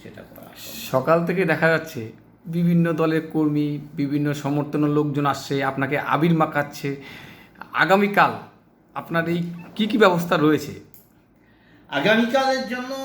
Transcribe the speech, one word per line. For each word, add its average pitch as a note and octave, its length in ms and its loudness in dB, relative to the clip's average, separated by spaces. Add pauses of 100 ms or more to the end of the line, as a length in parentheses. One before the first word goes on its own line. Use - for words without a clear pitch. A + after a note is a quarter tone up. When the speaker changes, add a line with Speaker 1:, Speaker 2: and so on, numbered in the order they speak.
Speaker 1:
সেটা - 200 -18
করা - 220 -20
সম্ভব। - 580 -6
Speaker 2:
সকাল E3+ 240 2
থেকে E3+ 180 0
দেখা D#3+ 240 2
যাচ্ছে C3 440 -2 (340)
বিভিন্ন E3+ 460 2
দলের D#3+ 340 0
কর্মী, D3 520 0 (160)
বিভিন্ন C#3+ 400 -2
সমর্থনের D3 560 -2
লোকজন D3 360 0
আসছে C#3 380 -2
আপনাকে C3+ 340 -2
আবির D3+ 360 2
মাখাচ্ছে। D3 680 -2 (720)
আগামীকাল F3+ 580 4 (640)
আপনার E3 340 -4
এই F3 140 -2 (340)
কী G#3+ 100 0
কী A3 120 0
ব্যবস্থা F3+ 380 4
রয়েছে? D3 440 2 (1080)
Speaker 1:
আগামীকালের A#3 800 2
জন্য B3+ 260 -8 (100)